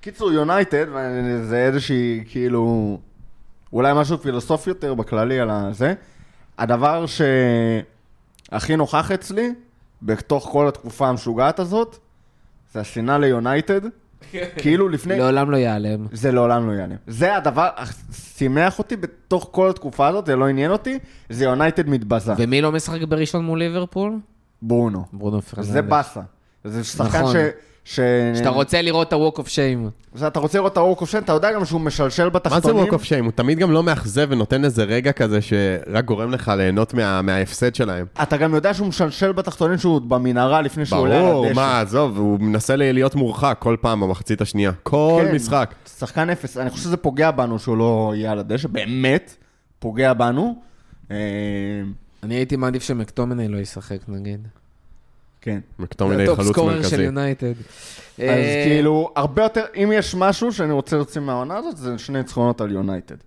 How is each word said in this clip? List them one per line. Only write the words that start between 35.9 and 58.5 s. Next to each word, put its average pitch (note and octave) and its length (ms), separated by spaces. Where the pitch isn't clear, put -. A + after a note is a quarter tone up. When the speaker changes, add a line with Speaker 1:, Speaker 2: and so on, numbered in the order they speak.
Speaker 3:
גורם A#2 260
לך B2+ 160
ליהנות F#2+ 360
מה-, G2+ 280
מההפסד F#2+ 540
שלהם. F#2 300
Speaker 1:
אתה D3 140
גם D#3 180
יודע D3+ 180
שהוא G3 140
משלשל F3+ 440
בתחתונים, F3+ 460
שהוא E3 240
במנהרה B2+ 600
לפני D3 240
שהוא F#2+ 140
עולה - 180
על - 40
Speaker 3:
ברור, C3 140
Speaker 1:
הדשא. B2 100
Speaker 3:
מה, B2+ 260
עזוב, A2+ 360
הוא G#2 220
מנסה G#2+ 360
ל-, C#3 160
להיות C3 240
מורחק B2 440
כל A#2 220
פעם A2+ 180
במחצית F#2+ 420
השנייה. G2+ 300
כל D#3+ 460
Speaker 1:
כן, E3 60
Speaker 3:
משחק. B2 400
Speaker 1:
שחקן D#3+ 320
אפס. E3+ 280
אני B2+ 120
חושב - 140
שזה F3 140
פוגע D#3 340
בנו A#2+ 280
שהוא A2+ 180
לא A2+ 380
יהיה G#2+ 160
על G#2 80
הדשא, A#2 280
באמת C3 680
פוגע B2 340
בנו. B2+ 420
אה, G#2 40
Speaker 2:
אני A2 120
הייתי B2+ 200
מעדיף B2+ 280
שמקטומני B2 640
לא G#2 100
ישחק, G2 400
נגיד. G2+ 400
Speaker 1:
כן. G#2 180
Speaker 3:
מקטומני G2 380
Speaker 2:
זה G2+ 60
הטופ D3+ 160
Speaker 3:
חלוץ G2+ 120
Speaker 2:
סקורר D#3+ 240
Speaker 3:
מרכזי. D#3 140
Speaker 2:
של D3+ 120
יונייטד. C3+ 500
Speaker 1:
אז - 20
Speaker 2:
אה, C#3+ 480